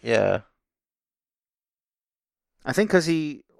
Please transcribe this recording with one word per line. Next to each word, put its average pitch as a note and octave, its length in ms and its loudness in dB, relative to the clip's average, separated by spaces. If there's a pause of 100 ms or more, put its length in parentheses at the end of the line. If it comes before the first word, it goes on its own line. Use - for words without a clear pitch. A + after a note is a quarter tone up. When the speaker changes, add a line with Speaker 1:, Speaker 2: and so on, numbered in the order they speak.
Speaker 1:
Yeah. G#2 380 0 (2250)
Speaker 2:
I C3 80 -6
think G#3 180 0
'cause F3 160 2
he, D#3 380 -4 (140)